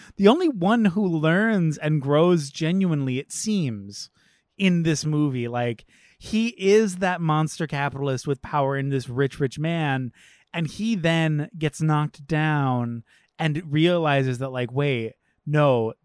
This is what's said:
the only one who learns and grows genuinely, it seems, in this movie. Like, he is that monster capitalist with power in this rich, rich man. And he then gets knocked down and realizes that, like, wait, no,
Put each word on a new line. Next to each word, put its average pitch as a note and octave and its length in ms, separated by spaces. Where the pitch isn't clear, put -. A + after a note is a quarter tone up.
the G3 100
only E4 220
one G#3+ 360
who G3 220
learns E3 680
and D3+ 240
grows D3+ 480
genuinely, D#3 720
it - 120
seems, A#2 800
in F3 260
this D#3+ 220
movie. D3 420
Like, A#2+ 380
he A3+ 320
is G3 480
that F3+ 240
monster D#3 460
capitalist C#3 600
with C#3+ 140
power C#3 360
in C#3 120
this C3+ 200
rich, C3 300
rich C#3+ 200
man. D3+ 520
And E3 140
he A3+ 280
then D#3+ 640
gets D#3 240
knocked D3+ 440
down C3+ 800
and D#3+ 240
realizes D3 640
that, C3 160
like, B2 180
wait, B2+ 420
no, C3+ 480